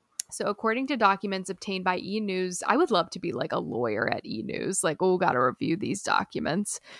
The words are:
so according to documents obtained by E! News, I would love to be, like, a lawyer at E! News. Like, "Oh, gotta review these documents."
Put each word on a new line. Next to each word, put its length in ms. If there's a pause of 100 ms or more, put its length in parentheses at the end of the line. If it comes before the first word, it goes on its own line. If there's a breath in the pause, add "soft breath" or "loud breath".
(320)
so 140
according 420
to 100
documents 520
obtained 340
by 140
E! 240
News, 440
I 120
would 140
love 200
to 80
be, 140
like, 180
a 80
lawyer 500
at 160
E! 160
News. 440
Like, 160
"Oh, 160
gotta 240
review 340
these 260
documents." 800 (200 loud breath)